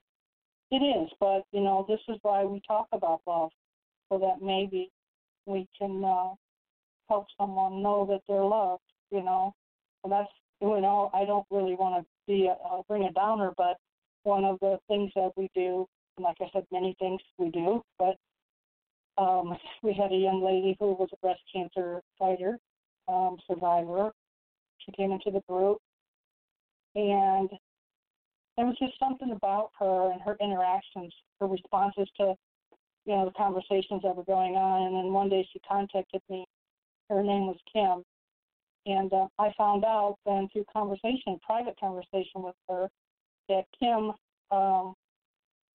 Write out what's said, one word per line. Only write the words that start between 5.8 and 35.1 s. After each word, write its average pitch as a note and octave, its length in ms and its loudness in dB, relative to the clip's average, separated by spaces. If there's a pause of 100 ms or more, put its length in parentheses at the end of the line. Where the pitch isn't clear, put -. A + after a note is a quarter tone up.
uh, F#3 320 0 (720)
help G3+ 180 0 (120)
someone F#3+ 440 0
know G3+ 240 2
that G3 220 0
they're G3 180 2
loved, G3 380 0 (260)
you G3 140 -2
know. F#3 320 0 (480)
And G3 100 -8
that's, G3+ 180 0 (300)
you G#3 180 2
know, G3+ 340 2
I G3 120 2
don't G3+ 240 0
really F#3+ 260 0
wanna F3+ 300 0 (220)
be G3 200 4
a, F3+ 60 2
uh, F#3 300 -4
bring G#3 220 -2
a F3 60 -2
downer, G3 460 0
but F3+ 200 0 (460)
one G3 220 2
of F#3+ 140 0
the G3 280 2
things G3+ 280 0
that F#3 200 0
we F#3+ 200 -4
do, F#3 320 0 (300)
and F#3 60 -6
like F3 160 -2
I F#3 120 -6
said, F3+ 200 -2
many F#3 280 -2
things F#3 200 -2 (200)
we F3 100 0
do, F3+ 340 0 (140)
but, F#3 180 2 (1000)
um, F#3 400 2 (240)
we A3 120 0
had G3 180 0
a F#3+ 40 2
young F#3+ 280 2
lady F#3+ 360 2
who G3+ 140 2
was F#3 200 0
a F#3+ 40 -16
breast F3+ 240 -2 (100)
cancer F3 520 -6 (160)
fighter, F#3+ 400 0 (480)
um, F#3 400 0
survivor. F3 640 0 (680)
She - 120 -16
came G3 200 -2
into F#3+ 200 -2
the G3 100 0
group, F#3+ 400 2 (1120)
and G3 540 2 (1080)
there A#3+ 100 0
was B3 120 -2
just B3+ 220 -4
something C4 320 -2
about G3+ 480 -2
her F#3 320 2
and F3+ 100 -6
her G#3 200 -4
interactions, F#3 720 -2 (260)
her G3 80 0
responses F#3+ 680 -2
to, G3 180 2 (680)
you G#3 100 -2
know, F#3+ 100 2
the F#3 60 -2
conversations F#3+ 720 -2
that F#3 120 0
were F3+ 100 -8
going F#3 320 0
on. F#3+ 300 2
And F#3 80 -2
then F#3 180 -2